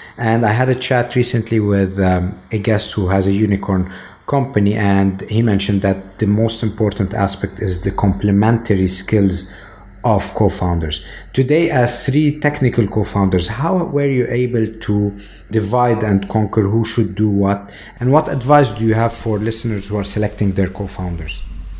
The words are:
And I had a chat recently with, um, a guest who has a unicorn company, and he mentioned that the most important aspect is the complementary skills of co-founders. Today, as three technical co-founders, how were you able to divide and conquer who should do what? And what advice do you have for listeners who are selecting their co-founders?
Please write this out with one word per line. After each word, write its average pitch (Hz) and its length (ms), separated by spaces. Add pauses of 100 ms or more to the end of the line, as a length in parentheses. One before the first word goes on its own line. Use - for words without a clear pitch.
(180)
And 117 260
I 107 80
had 127 160
a 131 60
chat 123 400
recently 117 460
with, 98 380
um, 92 400 (140)
a 110 60
guest 104 340
who 95 160
has 95 180
a 98 60
unicorn 98 580 (360)
company, 123 480
and 98 480
he 110 180
mentioned 101 400
that 98 380
the - 80
most 107 360
important 104 520
aspect 98 460
is 92 220
the 98 80
complementary 101 960
skills 95 640 (540)
of 107 300
co-founders. 87 720 (280)
Today, 151 380
as 127 360
three 143 320
technical 131 480
co-founders, 95 640
how 160 360
were 143 220
you 127 220
able 120 380
to 104 500 (340)
divide 113 520
and 98 260
conquer 107 340
who 110 220
should 98 300
do 107 140
what? 101 480 (220)
And 127 140
what 156 160
advice 139 420
do 107 140
you 110 100
have 113 180
for 107 260
listeners 107 500
who 104 80
are 98 80
selecting 104 480
their 95 160
co-founders? 90 720 (380)